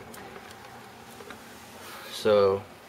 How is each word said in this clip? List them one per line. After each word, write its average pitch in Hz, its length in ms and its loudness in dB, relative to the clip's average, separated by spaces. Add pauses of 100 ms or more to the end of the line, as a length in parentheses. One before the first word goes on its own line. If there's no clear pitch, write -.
(2000)
So, 101 500 4 (280)